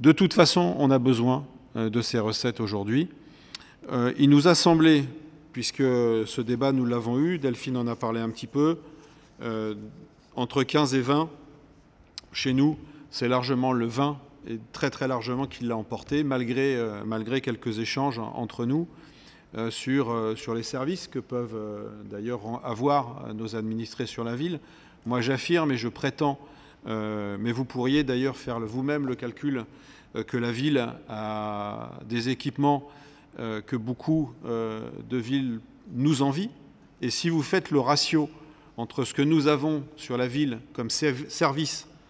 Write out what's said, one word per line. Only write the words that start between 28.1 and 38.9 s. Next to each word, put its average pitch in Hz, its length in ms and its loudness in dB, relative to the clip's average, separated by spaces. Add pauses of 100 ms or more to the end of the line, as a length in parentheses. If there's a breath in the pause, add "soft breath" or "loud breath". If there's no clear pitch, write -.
faire 120 200 -6
le, 113 60 -6
vous-même 135 420 -2
le 127 80 -2
calcul, 120 520 -4 (500 loud breath)
euh, 113 60 -2
que 123 160 -4
la 117 120 0
ville 127 380 0 (220)
a 107 800 -6 (180)
des 117 220 -2
équipements, 143 580 0 (500 loud breath)
euh, 110 220 -6
que 123 160 -4
beaucoup, 127 560 0 (140)
euh, 113 420 -4 (220)
de 127 80 -2
villes 123 420 -2 (320)
nous 135 300 2
envient. 143 260 0 (540)
Et 127 80 0
si - 180 -2
vous 165 140 2
faites 180 280 -2
le 147 100 4
ratio 147 500 2 (480 loud breath)
entre 117 260 -4